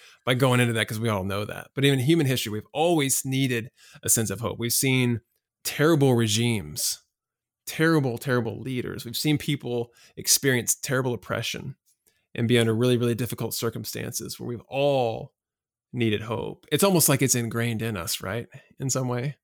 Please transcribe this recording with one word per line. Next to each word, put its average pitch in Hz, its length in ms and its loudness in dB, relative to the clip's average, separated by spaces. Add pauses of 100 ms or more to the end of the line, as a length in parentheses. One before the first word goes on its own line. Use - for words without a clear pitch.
(260)
by 127 80 2
going 123 260 4
into 120 140 4
that 110 140 0
'cause 107 120 -6
we 117 100 0
all 101 140 0
know 98 220 -4
that. - 300 -12
But 139 100 2
even 139 140 4
in 123 60 0
human 160 200 4
history, 123 260 0
we've 107 120 -6 (100)
always 151 520 2
needed 131 460 -2 (320)
a 104 60 -2
sense 110 200 2
of 98 100 -6
hope. 117 180 -4
We've 117 160 -4
seen 127 480 2 (420)
terrible 143 520 4
regimes, 110 840 0 (680)
terrible, 156 500 0
terrible 117 420 -2
leaders. 113 460 -6
We've 120 100 -8
seen 151 220 2
people 123 560 -4 (240)
experience 120 580 0
terrible 131 380 -2
oppression 113 640 -6 (580)
and 117 140 -2
be 120 100 4
under 113 160 4
really, 123 240 2
really 120 180 0
difficult 113 380 -6
circumstances 117 840 -8
where 120 80 -10
we've 120 200 -10
all 135 640 0 (640)
needed 110 300 2
hope. 107 480 -8
It's 147 120 2
almost 180 240 6
like 139 140 4
it's 127 140 2
ingrained 117 480 -2
in 113 120 -4
us, - 240 -6
right? 107 280 -6 (320)
In 139 100 -2
some 127 200 -2
way. 123 340 -4